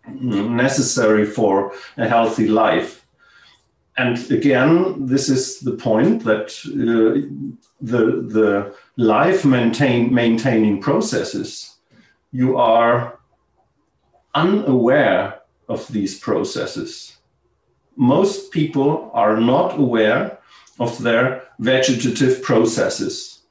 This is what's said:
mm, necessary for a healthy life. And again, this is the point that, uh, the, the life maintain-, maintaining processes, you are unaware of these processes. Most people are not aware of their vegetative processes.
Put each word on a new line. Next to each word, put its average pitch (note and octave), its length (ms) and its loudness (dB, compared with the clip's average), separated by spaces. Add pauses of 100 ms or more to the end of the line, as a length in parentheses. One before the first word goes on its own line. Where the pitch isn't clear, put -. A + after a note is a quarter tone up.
mm, A2 400 -4
necessary A#2+ 760 0
for G2+ 480 -2 (240)
a G#2+ 100 -2
healthy A2+ 400 2
life. - 580 0 (920)
And A#2+ 340 -4
again, D3 720 2
this B2+ 220 0
is B2+ 320 -2
the B2 140 -4
point C3+ 500 2
that, G#2+ 300 -2 (120)
uh, A#2 640 2 (540)
the, A#2 460 0
the G2+ 480 0 (220)
life D3+ 480 2
maintain-, B2 680 2
maintaining A2+ 680 2
processes, - 960 -4 (540)
you B2+ 260 0
are A#2 640 2 (1160)
unaware C3+ 1040 2 (300)
of - 180 -8
these G#2 320 -6
processes. - 1000 -6 (760)
Most - 560 0
people D3 640 -2
are A2 260 2
not B2+ 400 2
aware A#2 580 2 (420)
of A#2 200 -6
their A#2 440 0 (160)
vegetative C3 840 0
processes. - 1080 -2